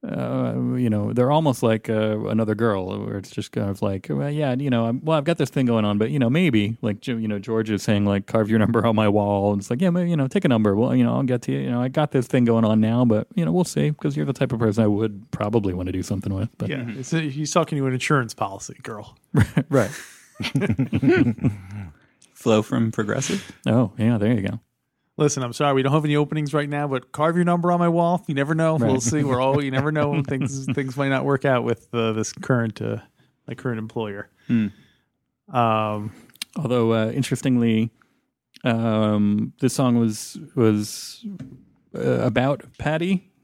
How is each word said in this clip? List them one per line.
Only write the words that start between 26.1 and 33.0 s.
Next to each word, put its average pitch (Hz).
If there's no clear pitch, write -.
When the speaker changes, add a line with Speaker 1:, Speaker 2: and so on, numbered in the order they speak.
Speaker 2:
openings 147
right 147
now, 147
but 131
carve 165
your 175
number 175
on 175
my 175
wall. 170
You 156
never 139
know. 160
We'll 120
Speaker 1:
Right. 123
Speaker 2:
see. 131
We're 135
all, 135
you 139
never 135
know 147
when 143
Speaker 1:
<laughs> 143
Speaker 2:
things, 135
things 131
might 139
not 135
work 139
out 127
with, 117
uh, 113
this 107
current, 117
uh, 110